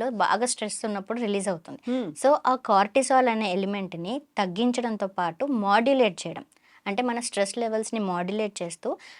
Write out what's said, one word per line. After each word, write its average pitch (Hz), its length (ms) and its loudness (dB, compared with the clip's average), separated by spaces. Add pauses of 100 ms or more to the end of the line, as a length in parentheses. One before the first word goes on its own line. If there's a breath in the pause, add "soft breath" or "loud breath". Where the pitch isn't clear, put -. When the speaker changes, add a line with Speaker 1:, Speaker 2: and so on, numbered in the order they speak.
(100)
Speaker 1:
బాగా 208 360 2
స్ట్రెస్ - 380 -6
ఉన్నప్పుడు 208 360 -4
రిలీజ్ 202 280 -2
అవుతుంది. 170 420 -6
Speaker 2:
Hmm. 240 220 -2 (120)
Speaker 1:
So 285 120 6 (100)
ఆ 254 80 4
కార్టిజాల్ 254 760 4
అనే 220 240 0
ఎలిమెంట్‌ని 196 720 -4 (160)
తగ్గించడంతో 220 680 0
పాటు 180 380 -4
మాడ్యులేట్ 226 800 2
చేయడం, - 180 -10 (420 soft breath)
అంటే 202 160 -2
మన 240 180 -2
స్ట్రెస్ 202 380 -2
లెవెల్స్‌ని 220 420 -2
మాడ్యులేట్ 196 600 -2
చేస్తూ 190 340 -6 (240 loud breath)